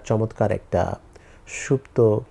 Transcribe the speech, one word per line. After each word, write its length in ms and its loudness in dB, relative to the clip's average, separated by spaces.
চমৎকার 460 0
একটা 440 -2
সুপ্ত 720 0